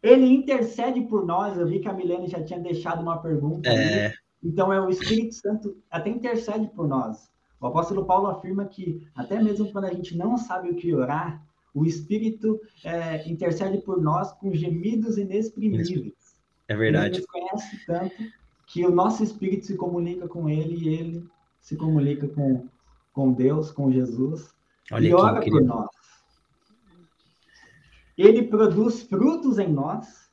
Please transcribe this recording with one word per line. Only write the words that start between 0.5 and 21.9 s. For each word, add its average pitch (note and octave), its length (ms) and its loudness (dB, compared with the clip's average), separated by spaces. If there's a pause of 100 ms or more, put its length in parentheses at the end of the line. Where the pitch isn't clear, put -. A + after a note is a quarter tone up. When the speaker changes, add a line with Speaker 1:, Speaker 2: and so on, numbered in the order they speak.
Speaker 1:
por G3+ 220 0
nós. F#3 340 -2
Eu E3+ 80 0
vi F#3+ 140 -2
que G#3+ 80 -6
a G3+ 40 -6
Milene F3+ 360 -4
já E3 140 -8
tinha F3 180 -10
deixado E3 400 -6
uma E3 180 -4
pergunta D3+ 520 -2
Speaker 2:
É. G#2+ 360 2
Speaker 1:
ali. A2 80 -4 (280)
Então, F#3 300 0
é F#3+ 80 2
o F#3+ 80 0
Espírito A3 460 -2
Santo G#3 420 -6 (140)
até E3+ 200 -6
intercede A3+ 580 -4
por E3+ 180 -6
nós. B2 420 -4 (320)
O - 60 -8
apóstolo - 380 -2
Paulo F#3+ 240 2
afirma F#3+ 380 -6
que E3+ 380 -8 (100)
até G3 280 -2
mesmo G#3 300 0
quando G3 140 -4
a F3+ 60 -4
gente E3 240 -8
não G#3 220 -2
sabe F#3 320 -6
o E3+ 60 -2
que E3 180 -2
orar, D3 480 -4 (320)
o D3 100 0
Espírito, G#3+ 760 -2 (240)
é, E3 440 -6
intercede F3+ 500 -2
por F#3 220 -2
nós D#3+ 320 0
com F#3+ 220 -6
gemidos G3 640 -2
inexprimíveis. F#3 960 -2 (540)
Speaker 2:
É G#2+ 80 -4
verdade. G#2+ 400 2
Speaker 1:
Ele - 20 -2
nos - 80 -8
conhece F#3+ 600 -10
tanto F3+ 280 -4 (520)
que F3 200 -4
o F3+ 60 4
nosso G3+ 320 2
espírito F#3+ 420 -4
se G3 100 -6
comunica F3 520 -4
com E3 200 -4
ele D#3 280 -2
e E3 120 -4
ele E3 380 -6 (340)
se - 160 -10
comunica D3 520 0